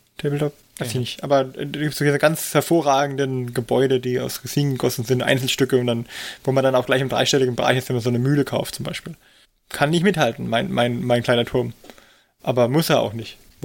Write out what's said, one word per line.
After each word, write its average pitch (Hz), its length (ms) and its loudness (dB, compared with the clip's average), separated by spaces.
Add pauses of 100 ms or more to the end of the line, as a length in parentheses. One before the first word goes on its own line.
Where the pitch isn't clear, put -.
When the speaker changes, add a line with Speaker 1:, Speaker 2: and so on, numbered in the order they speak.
(180)
Speaker 1:
Tabletop, 143 360 -2 (240)
weiß 123 100 -6
ich 110 60 -6
Speaker 2:
Ja. 127 60 0
Speaker 1:
nicht. - 240 -8
Aber, 139 160 4
äh, 131 260 -6
da 143 140 -6
gibt's 151 180 -4
so 143 60 0
diese 143 140 2
ganz - 360 0
hervorragenden 139 1000 0
Gebäude, 127 460 2
die 127 200 -2
aus 127 240 -8
Resinen 143 280 0
gegossen 127 320 -2
sind, 127 180 0
Einzelstücke 131 560 0
und 123 80 0
dann, 117 200 -2 (380)
wo 135 80 0
man 135 120 2
dann 131 100 2
auch 123 120 2
gleich 131 160 2
im 131 60 -2
dreistelligen 127 480 2
Bereich 127 220 2
ist, - 100 -6
wenn 127 80 0
man 113 60 -2
so 120 60 0
eine 120 100 0
Mühle 139 260 2
kauft - 320 -4
zum - 80 -8
Beispiel. - 300 -10 (540)
Kann 147 220 0
nicht 170 140 2
mithalten, 131 440 0
mein, 123 220 -2
mein, 123 340 0
mein 120 180 2
kleiner 120 220 2
Turm. 120 280 -2 (720)
Aber 120 260 2
muss 156 200 2
er 135 120 4
auch 110 140 0
nicht. 113 220 -12 (280)